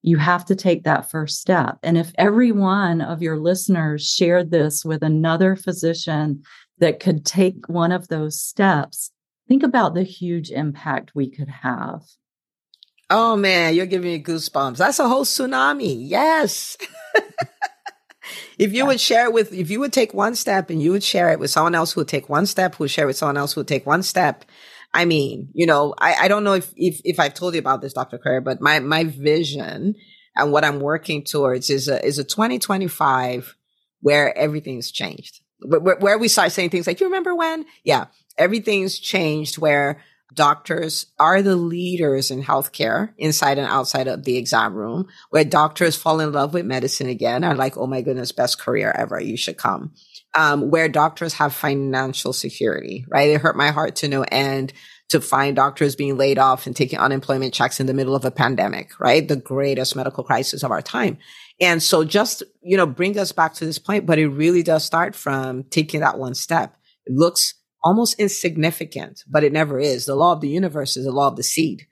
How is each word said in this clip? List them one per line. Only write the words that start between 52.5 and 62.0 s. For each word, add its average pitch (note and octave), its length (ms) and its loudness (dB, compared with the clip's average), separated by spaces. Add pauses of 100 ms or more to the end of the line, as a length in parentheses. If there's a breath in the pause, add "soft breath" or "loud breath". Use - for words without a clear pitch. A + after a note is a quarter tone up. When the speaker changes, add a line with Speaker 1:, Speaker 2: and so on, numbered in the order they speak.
Speaker 2:
right? C#3+ 200 4
It D3+ 100 4
hurt D#3 160 2
my C#3+ 160 2
heart D3+ 260 -2
to D3 120 -4
no C#3 140 0
end C3+ 500 -2 (340 loud breath)
to D3+ 140 2
find C#3 340 0
doctors C3+ 400 2
being C#3 220 -4
laid C3+ 200 2
off C3 300 2
and B2 80 -8
taking C#3 240 -2
unemployment C3+ 540 -2
checks - 260 0
in C3+ 60 0
the C3 80 0
middle C3+ 220 0
of C3 100 -2
a B2+ 60 0
pandemic, G2+ 680 -2
right? C#3+ 260 4
The C#3+ 120 0
greatest C3+ 580 -2
medical C3 300 -6
crisis - 380 -2
of B2 80 -4
our F2 100 -2
time. - 380 -4 (420 loud breath)
And E3+ 200 4
so D#3+ 220 2